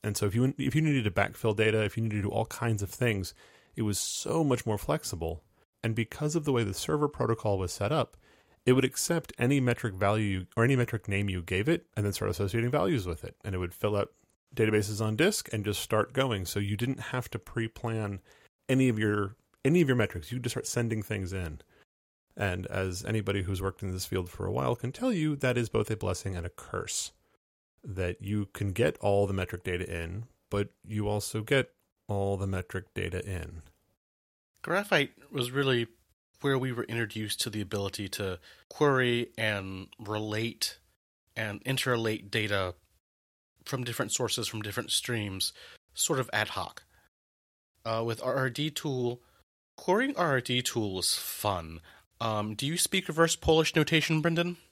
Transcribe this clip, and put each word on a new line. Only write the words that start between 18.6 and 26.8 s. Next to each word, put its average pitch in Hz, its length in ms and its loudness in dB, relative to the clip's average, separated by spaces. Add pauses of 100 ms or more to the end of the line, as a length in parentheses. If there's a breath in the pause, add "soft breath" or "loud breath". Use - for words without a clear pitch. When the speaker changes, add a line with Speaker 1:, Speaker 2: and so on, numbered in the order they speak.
Speaker 1:
any 131 220 6
of 110 100 2
your, 104 380 2 (260)
any 170 200 6
of 143 60 2
your 131 80 4
metrics. 104 360 0
You 123 60 -4
just 120 160 -4
start 117 120 -4
sending 113 360 -2
things 98 320 -4
in. 87 260 -6 (720 soft breath)
And 92 340 -2
as 95 360 -2
anybody 101 380 0
who's 95 180 -2
worked 95 220 -4
in 95 100 -4
this 92 140 -6
field 92 240 -2
for 95 160 -6
a 95 60 -2
while 123 220 0
can 123 160 -6
tell 254 220 -2
you, 156 240 0
that 127 220 2
is 120 100 0
both 110 220 0
a 107 80 -2
blessing 95 360 -2
and 87 120 -4
a 87 40 -8
curse. - 640 -6 (720)